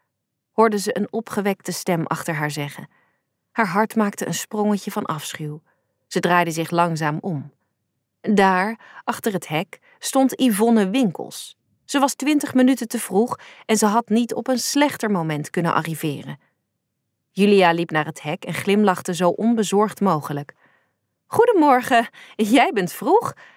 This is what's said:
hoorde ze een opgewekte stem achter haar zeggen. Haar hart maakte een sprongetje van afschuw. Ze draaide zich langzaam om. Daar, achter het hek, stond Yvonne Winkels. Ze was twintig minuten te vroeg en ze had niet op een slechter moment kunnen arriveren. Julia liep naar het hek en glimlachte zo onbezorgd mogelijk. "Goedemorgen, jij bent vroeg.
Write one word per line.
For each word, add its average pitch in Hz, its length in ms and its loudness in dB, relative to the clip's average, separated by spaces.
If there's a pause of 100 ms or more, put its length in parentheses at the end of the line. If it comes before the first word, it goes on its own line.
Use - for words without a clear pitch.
(520)
hoorde 220 260 2
ze 196 180 -4
een 202 160 -4
opgewekte 202 600 -4
stem 170 340 -2
achter 170 280 -6
haar 151 160 -4
zeggen. 147 380 -10 (640)
Haar 226 160 0
hart 208 300 0
maakte 202 300 -2
een 170 80 -4
sprongetje 208 560 -2
van 196 140 -6
afschuw. 151 580 -8 (440)
Ze - 140 -4
draaide 175 300 2
zich 160 200 -4
langzaam 165 500 0
om. 143 320 -8 (680)
Daar, 196 580 2 (260)
achter 233 280 -4
het 180 160 -6
hek, 156 300 -6 (200)
stond - 420 0
Yvonne 220 500 4
Winkels. - 680 -4 (280)
Ze - 140 -2
was 262 160 2
twintig 285 400 -2
minuten 254 340 2
te 240 100 -6
vroeg 220 400 -2 (280)
en 220 100 2
ze 214 100 2
had 226 220 0
niet 226 260 0
op - 140 -6
een 254 100 0
slechter 277 520 0
moment 160 400 -2
kunnen 170 240 0
arriveren. 147 680 -4 (920)
Julia 190 420 4
liep 170 180 -2
naar 156 140 -2
het 156 180 -10
hek 147 220 -8
en 175 100 -6
glimlachte 196 600 0
zo 175 140 2
onbezorgd 208 720 0
mogelijk. 151 540 -2 (720)
"Goedemorgen, 285 800 4 (280)
jij 240 360 4
bent 180 200 -2
vroeg. 311 400 2 (240)